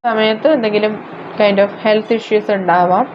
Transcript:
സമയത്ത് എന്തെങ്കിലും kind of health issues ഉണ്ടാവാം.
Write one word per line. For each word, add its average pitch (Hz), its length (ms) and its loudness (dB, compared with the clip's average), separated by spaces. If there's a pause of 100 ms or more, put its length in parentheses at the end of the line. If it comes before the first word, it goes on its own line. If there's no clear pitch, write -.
സമയത്ത് 220 480 0
എന്തെങ്കിലും 214 380 0 (460)
kind 202 240 2
of 202 80 0 (140)
health 214 320 0
issues 214 300 -2 (100)
ഉണ്ടാവാം. 180 580 2